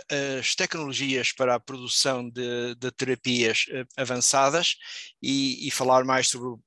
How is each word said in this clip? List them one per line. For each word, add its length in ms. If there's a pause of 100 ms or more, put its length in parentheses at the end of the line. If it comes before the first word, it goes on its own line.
(380)
as 160
tecnologias 800
para 220
a 60
produção 680
de, 460
de 160
terapias, 800
eh, 140 (120)
avançadas 800 (460)
e, 440
e 40
falar 340
mais 240
sobre 200
o, 180